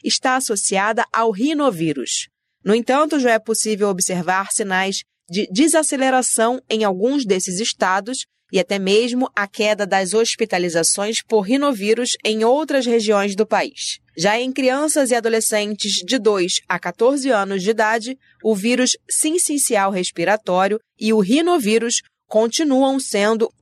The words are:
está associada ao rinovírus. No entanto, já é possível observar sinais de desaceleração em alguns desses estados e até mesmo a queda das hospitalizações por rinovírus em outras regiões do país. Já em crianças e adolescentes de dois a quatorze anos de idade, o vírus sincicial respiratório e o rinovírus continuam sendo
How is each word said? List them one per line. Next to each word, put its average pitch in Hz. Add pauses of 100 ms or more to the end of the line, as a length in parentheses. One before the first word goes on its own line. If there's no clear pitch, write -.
está 254
associada 214
ao 226
rinovírus. 190 (360)
No 196
entanto, 285
já 240
é 220
possível 214
observar 185
sinais 190 (280)
de 190
desaceleração 262
em 214
alguns 226
desses 185
estados 202 (260)
e 190
até 196
mesmo 226
a 202
queda 208
das 190
hospitalizações 202
por 214
rinovírus 240
em 220
outras 269
regiões 208
do 214
país. - (160)
Já 202
em 254
crianças 277
e -
adolescentes 214 (120)
de 226
dois 196
a 180
quatorze 254
anos 196
de 196
idade, 220 (240)
o 220
vírus 240 (120)
sincicial 277
respiratório 190 (180)
e 220
o 220
rinovírus 240 (240)
continuam 269
sendo 220 (140)